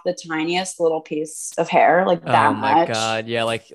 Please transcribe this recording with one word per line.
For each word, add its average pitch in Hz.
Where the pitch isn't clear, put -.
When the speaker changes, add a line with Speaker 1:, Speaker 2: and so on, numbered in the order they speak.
Speaker 1:
the 180
tiniest 170
little 160
piece 156
of 165
hair, 160
like, 175
that 143
Speaker 2:
Oh -
my 107
Speaker 1:
much. 165
Speaker 2:
God. 110
Yeah, 117
like, 113